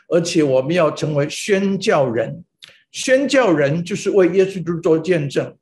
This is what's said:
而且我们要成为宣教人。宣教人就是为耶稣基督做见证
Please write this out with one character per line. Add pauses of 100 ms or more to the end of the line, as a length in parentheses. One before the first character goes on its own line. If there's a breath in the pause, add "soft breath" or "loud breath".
而
且
我
们
要
成
为
宣
教
人。 (480 loud breath)
宣
教
人
就
是
为
耶
稣
基
督
做
见
证